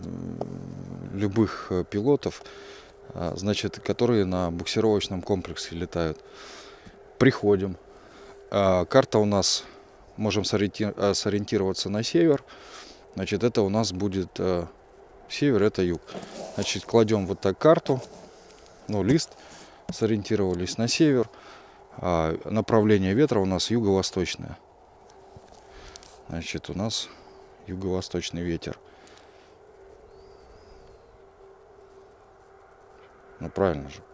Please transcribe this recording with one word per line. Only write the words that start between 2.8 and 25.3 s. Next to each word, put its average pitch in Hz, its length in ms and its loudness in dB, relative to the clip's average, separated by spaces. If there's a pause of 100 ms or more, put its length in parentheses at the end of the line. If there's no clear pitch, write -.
а, - 260 -6
значит, 98 460 -4
которые 117 420 2
на 90 260 0
буксировочном 95 720 0
комплексе 90 540 -6
летают. 85 480 -4 (960)
Приходим. 101 560 4 (760)
А, 95 360 4
карта 131 340 4
у 107 60 4
нас, 101 400 0 (500)
можем 104 300 -2
сориенти-, 104 500 0
а, 101 180 2
сориентироваться 98 760 -2
на 104 120 -2
север. 160 440 2 (680)
Значит, 95 280 -2
это 120 180 2
у 101 60 4
нас 101 240 0
будет, 92 380 -2 (100)
э, 90 260 0 (640)
север, 127 360 2
это 104 180 2
юг. 87 180 0 (540)
Значит, - 320 -4
кладем 107 420 4
вот 95 140 -4
так 95 160 0
карту, 151 440 4 (840)
ну, 104 160 0
лист, 131 280 2 (600)
сориентировались 101 840 0
на 113 100 0
север. 131 420 4 (680)
А, 82 400 0 (120)
направление 107 640 4
ветра 127 260 2
у 95 60 2
нас 95 240 -2
юго-восточное. 98 880 0 (1700)